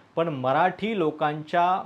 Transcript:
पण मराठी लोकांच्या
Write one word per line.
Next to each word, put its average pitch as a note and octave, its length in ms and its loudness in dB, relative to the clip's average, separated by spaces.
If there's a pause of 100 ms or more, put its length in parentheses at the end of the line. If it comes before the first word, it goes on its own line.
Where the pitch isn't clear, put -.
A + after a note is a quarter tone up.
(160)
पण E3 120 0
मराठी E3 680 0
लोकांच्या D#3 880 0